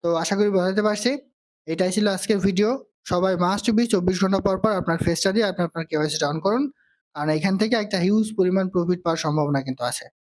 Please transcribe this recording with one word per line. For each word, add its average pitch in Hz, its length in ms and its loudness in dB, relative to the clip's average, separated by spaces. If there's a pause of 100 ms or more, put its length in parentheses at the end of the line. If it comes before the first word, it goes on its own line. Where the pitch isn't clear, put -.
তো 170 120 0
আশা 165 220 -2
করি 208 140 2
বোঝাতে 190 320 0
পারছি। 214 360 0 (480)
এটাই 180 260 -2
ছিল 208 160 0
আজকের 196 300 0
ভিডিও। 202 460 0 (200)
সবাই 185 300 0
must 190 400 0
be 233 120 4
চব্বিশ 185 360 2
ঘন্টা 190 160 2
পর 190 200 0
পর 214 140 2
আপনার 170 260 0
ফেসটা 170 340 0
দিয়ে 220 120 2
আপনি 180 200 -2
আপনার 165 220 -6
কেওয়াইসিটা 151 440 -2
on 156 100 -4
করুন, 247 300 0 (440)
কারণ 151 160 -4
এখান 185 280 0
থেকে 220 180 2
একটা 208 220 -4
হিউজ 208 280 2 (100)
পরিমাণ 185 320 2
প্রফিট 180 340 -2
পাওয়ার 160 140 0
সম্ভাবনা 147 460 -2
কিন্তু 131 220 -6
আছে। 123 200 -6 (180)